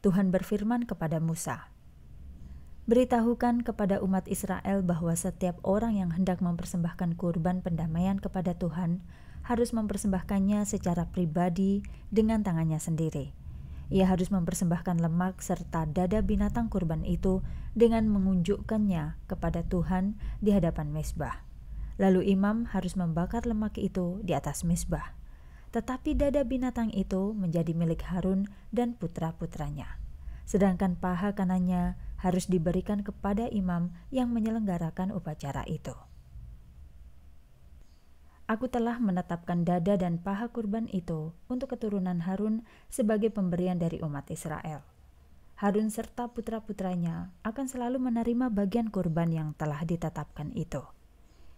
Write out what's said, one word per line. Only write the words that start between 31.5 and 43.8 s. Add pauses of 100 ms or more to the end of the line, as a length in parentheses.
harus
diberikan
kepada
imam (240)
yang
menyelenggarakan
upacara
itu." (2500)
Aku
telah
menetapkan
dada
dan
paha
kurban
itu (160)
untuk
keturunan
Harun (300)
sebagai
pemberian
dari